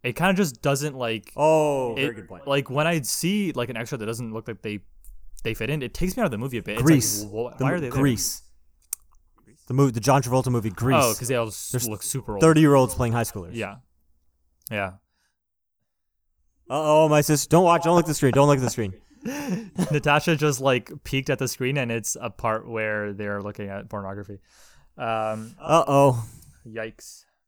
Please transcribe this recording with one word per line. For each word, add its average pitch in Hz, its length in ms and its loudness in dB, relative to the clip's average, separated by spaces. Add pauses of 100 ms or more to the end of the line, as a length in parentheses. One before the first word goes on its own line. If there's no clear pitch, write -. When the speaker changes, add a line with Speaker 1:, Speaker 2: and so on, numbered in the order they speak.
Speaker 1:
It 123 140 -6
kinda 190 160 2
just 180 280 -2
doesn't, 143 320 -2
like, 113 440 -6
Speaker 2:
Oh, 147 560 2
Speaker 1:
it, 131 80 -4
Speaker 2:
very 139 140 -2
good 98 120 -16
point. 87 180 -18
Speaker 1:
like, 139 240 -2
when 147 160 0
I 170 140 0
see, 185 540 -2
like, 120 160 -4
an 117 80 -8
extra 123 200 -8
that 107 80 -8
doesn't 113 280 -6
look 113 160 -10
like 107 120 -12
they, 104 180 -8 (680)
they 113 80 -2
fit 110 160 -6
in, 147 120 -4
it 120 120 -8
takes 185 240 -2
me 254 40 -2
out 214 40 2
of 151 60 0
the 104 60 -4
movie 120 200 -6
a 104 40 -4
bit. 107 180 -6
Speaker 2:
Grease. 117 440 2
Speaker 1:
It's - 0 -
like, 104 80 -12
wh-, 117 220 -6
wh-, - 40 -20
Speaker 2:
The 131 60 -2
Speaker 1:
why 143 80 2
Speaker 2:
mo-, 180 60 0
Speaker 1:
are - 20 -2
they 143 100 -6
there? 117 80 -4
Speaker 2:
Grease. 131 440 -2 (1300)
The 127 60 -6
mo-, 135 160 4
the 113 120 -4
John 139 200 4
Travolta 127 280 -2
movie, 113 220 -2
Grease. 117 300 2
Speaker 1:
Oh, 117 160 2
'cause 120 120 -8
they 135 60 0
all 117 120 0
s-, - 240 -12
Speaker 2:
There's 123 160 -2
Speaker 1:
look 107 160 -8
super - 300 -6
old. 101 80 0
Speaker 2:
thirty-year-olds 151 520 8
playing 117 200 0
high 117 100 0
schoolers. 87 320 -8
Speaker 1:
Yeah. 104 220 -10 (920)
Yeah. 98 260 -6 (1700)
Speaker 2:
Uh-oh, 156 380 6
my 151 140 6
sis. 147 260 2
Don't 170 160 6
watch. 170 200 6
Don't 165 120 4
look 170 80 6
at 160 60 -2
the 151 40 -2
screen. 135 200 2
Don't 139 160 6
look 143 80 6
at 131 60 -2
the 117 60 0
screen. 101 240 -6 (300)
Speaker 1:
<laughs> 220 680 -6
Natasha 151 440 2
just, 143 240 0
like, 131 320 0 (140)
peeked 135 240 -4
at 135 100 0
the 131 80 -2
screen, 131 300 -4
and 123 120 -2
it's 117 300 -6
a 120 100 -8
part 110 380 -4
where 107 460 -4
they're 101 280 -6
looking 104 280 -10
at 98 180 -10
pornography. 101 520 -10 (580)
Um, 110 640 -6
Speaker 2:
Uh-oh. 139 600 4 (460)
Speaker 1:
Yikes. 110 560 -14 (240)